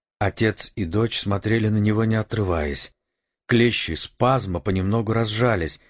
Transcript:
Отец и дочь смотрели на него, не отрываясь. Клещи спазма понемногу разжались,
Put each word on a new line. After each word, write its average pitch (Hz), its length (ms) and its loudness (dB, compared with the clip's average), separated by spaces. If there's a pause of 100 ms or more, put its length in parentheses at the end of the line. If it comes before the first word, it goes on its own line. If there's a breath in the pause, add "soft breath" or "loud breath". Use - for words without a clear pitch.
(200)
Отец 107 560 -2
и 101 100 -4
дочь 107 340 0
смотрели 107 500 0
на 107 80 2
него, 107 280 2
не 110 100 2
отрываясь. 90 760 -2 (560)
Клещи 117 480 2
спазма 123 640 0
понемногу 104 540 0
разжались, 110 640 0 (100)